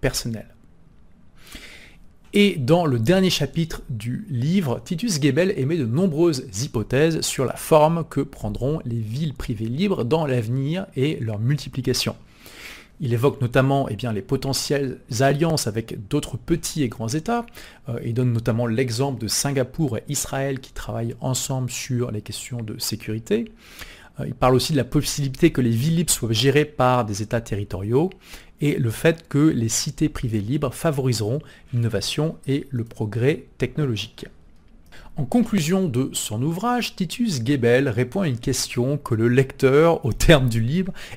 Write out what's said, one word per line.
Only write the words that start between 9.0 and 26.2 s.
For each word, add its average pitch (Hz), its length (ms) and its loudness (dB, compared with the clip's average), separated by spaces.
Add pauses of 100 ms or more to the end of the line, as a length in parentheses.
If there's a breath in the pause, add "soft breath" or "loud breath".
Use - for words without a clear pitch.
privées 110 320 -6
libres 160 380 0
dans 151 240 2
l'avenir 135 580 -2 (100)
et 127 260 0
leur 110 180 -4
multiplication. 127 760 -2 (880 loud breath)
Il 123 100 -2
évoque 120 300 2
notamment, 135 480 2
eh 101 80 -4
bien, 117 160 -4
les 98 80 -2
potentielles 135 800 -2 (180)
alliances 143 480 2
avec 107 400 -6
d'autres 147 300 -2
petits - 440 -4
et 127 60 2
grands 113 220 -6
États. 233 360 -2 (440 loud breath)
Euh, 117 160 -4
il 117 80 -4
donne 123 180 2
notamment 117 360 0
l'exemple 123 520 0
de 110 80 -6
Singapour 131 680 0
et - 100 -8
Israël 135 540 -4
qui - 100 -20
travaillent 117 480 -6
ensemble 131 500 -2
sur 123 420 -4
les 107 100 -4
questions 117 400 -10
de 110 180 -8
sécurité. 117 720 -4 (720 loud breath)
Euh, 131 60 -6
il - 60 -6
parle 127 220 4
aussi 127 160 2
de 147 60 2
la 120 80 2
possibilité 139 640 2
que - 80 -2
les 120 120 4
villes 147 260 2
libres 170 160 2
soient 113 180 -2